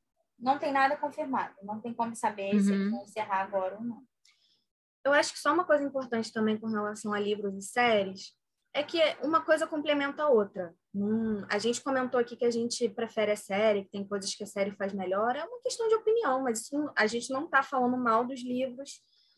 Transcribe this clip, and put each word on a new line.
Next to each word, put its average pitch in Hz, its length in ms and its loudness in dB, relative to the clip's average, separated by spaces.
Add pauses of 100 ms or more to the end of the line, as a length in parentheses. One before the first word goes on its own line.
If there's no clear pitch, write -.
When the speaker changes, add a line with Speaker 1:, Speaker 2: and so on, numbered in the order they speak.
(400)
Speaker 1:
não 262 180 2
tem 302 140 -2
nada 269 240 4
confirmado, 277 580 -4 (100)
não 214 180 -8
tem 233 120 -8
como 233 220 -4
saber 208 460 0
se 196 100 4
eles 196 140 0
Speaker 2:
Uhum. 208 60 0
Speaker 1:
vão 240 120 -4
encerrar 196 380 -2
agora 190 340 -2
ou 220 80 -10
não. 233 180 -8 (1000)
Speaker 3:
Eu 277 100 4
acho 302 200 4
que - 60 -14
só 294 140 2
uma 349 120 2
coisa 294 180 4
importante 254 480 -4
também 214 260 0
com 220 100 -10
relação 208 460 -4
a 208 60 0
livros 202 380 -2
e 196 40 -10
séries 202 720 0 (400)
é 285 100 -2
que 330 160 -2 (240)
uma 311 180 2
coisa 311 240 2
complementa 294 580 -2
a 302 60 4
outra. 196 460 2 (180)
Hum, 214 560 0
a 202 80 0
gente 226 240 -2
comentou 262 380 0
aqui 240 160 -2
que 240 100 0
a 240 60 4
gente 233 380 0
prefere 220 420 -2
a 208 40 2
série, 202 480 2
que - 80 -20
tem 202 160 -6
coisas 202 280 -4
que - 80 -12
a 196 40 -8
série 202 240 -2
faz 202 220 -6
melhor, 196 420 0
é 302 80 -6
uma 480 180 -12
questão 466 260 -2
de 440 80 6
opinião, 427 480 2
mas 233 180 -2
isso - 160 -6
não, 294 180 -2
a 214 120 4
gente 233 260 -4
não 285 160 -4
tá 269 140 4
falando 254 340 0
mal 240 280 2
dos 254 180 -8
livros. 254 580 -6 (360)